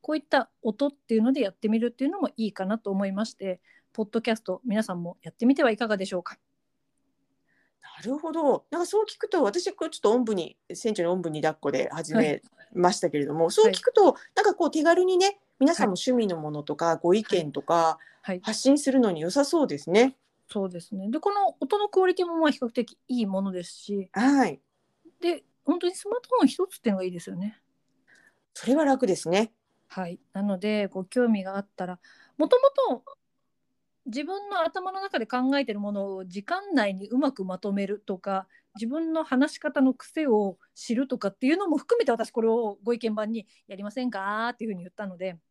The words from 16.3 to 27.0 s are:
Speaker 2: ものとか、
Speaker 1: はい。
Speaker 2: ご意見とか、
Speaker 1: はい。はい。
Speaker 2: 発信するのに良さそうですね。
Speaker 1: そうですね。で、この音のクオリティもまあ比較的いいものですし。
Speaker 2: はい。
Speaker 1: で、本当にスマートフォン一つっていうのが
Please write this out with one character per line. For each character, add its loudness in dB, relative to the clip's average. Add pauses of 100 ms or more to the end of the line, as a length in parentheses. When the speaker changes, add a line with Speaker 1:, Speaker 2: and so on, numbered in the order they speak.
Speaker 2:
も -6
の -6
と -4
か、 0
Speaker 1:
は 4
い。 -6
Speaker 2:
ご 4
意 2
見 -2
と -6
か、 0
Speaker 1:
は 4
い。 -6 (240)
は -6
い。 -8
Speaker 2:
発 -6
信 6
す -2
る 4
の 4
に -4
良 -2
さ 2
そ 2
う -2
で -4
す -8
ね。 6 (320)
Speaker 1:
そ -4
う -6
で -12
す -14
ね。 -8
で、 -2
こ 0
の -2
音 -2
の 0
ク 2
オ 4
リ 2
テ 0
ィ -6
も -6
ま 2
あ 4
比 -2
較 -4
的 -6 (100)
い -2
い 0
も -2
の -4
で -8
す -16
し。 -8
Speaker 2:
は 4
い。 -8 (600)
Speaker 1:
で、 -2 (200)
本 0
当 -4
に -2
ス -12
マ -2
ー -4
ト -20
フ 6
ォ 6
ン 6
一 -2
つ -16
っ -20
て -2
い 0
う 0
の -4
が -4